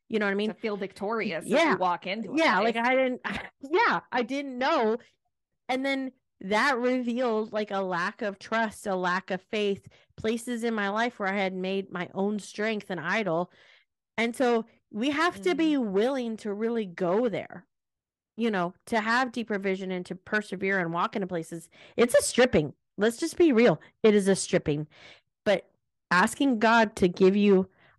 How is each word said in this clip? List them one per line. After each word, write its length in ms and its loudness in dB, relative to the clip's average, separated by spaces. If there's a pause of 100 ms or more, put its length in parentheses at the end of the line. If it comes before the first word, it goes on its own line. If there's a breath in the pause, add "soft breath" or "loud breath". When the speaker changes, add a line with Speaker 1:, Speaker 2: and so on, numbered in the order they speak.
Speaker 1:
you 100 -2
know 80 0
what 60 0
I 20 0
mean? 160 -2
Speaker 2:
To 40 -6
feel 220 -6
victorious 680 -6
as 60 -6
Speaker 1:
Yeah. 200 4
Speaker 2:
you 80 2
walk 300 -2
into 240 -8
a 40 -2
Speaker 1:
Yeah, 240 2
Speaker 2:
place. 140 2
Speaker 1:
like, 120 -2
I 100 2
didn't, 280 0
<laughs> 280 -8 (100)
yeah, 380 2 (100)
I 140 0
didn't 340 -6
know. 400 2 (720 soft breath)
And 180 -2
then 260 -2 (280)
that 360 2
revealed, 760 0
like, 180 -4
a 120 -2
lack 380 -4
of 200 -6
trust, 480 -4
a 80 -2
lack 340 -2
of 120 -4
faith, 440 -4 (300 soft breath)
places 480 -4
in 100 0
my 140 -2
life 320 -2
where 80 -2
I 80 -2
had 180 -2
made 380 -4
my 220 -6
own 260 -2
strength 500 -6
an 80 -6
idol. 540 -2 (680 soft breath)
And 160 -2
so 320 0 (240 soft breath)
we 200 -2
have 320 -2
to 120 2
be 200 2
Speaker 2:
Mm. 180 -2
Speaker 1:
willing 460 0
to 140 -6
really 320 -2
go 440 0
there, 380 -10 (720)
you 140 0
know, 240 -2 (120)
to 140 -2
have 320 0
deeper 260 -4
vision 340 -4
and 140 -6
to 100 -10
persevere 640 -4
and 120 -2
walk 240 -2
into 120 -4
places. 400 -8 (280 loud breath)
It's 180 4
a 80 6
stripping. 520 2 (240)
Let's 200 0
just 200 -4
be 140 6
real. 280 6 (220 loud breath)
It 120 8
is 140 4
a 80 6
stripping. 520 -2 (560 loud breath)
But 260 0 (400)
asking 480 2
God 380 4
to 120 4
give 280 4
you 340 4 (280 soft breath)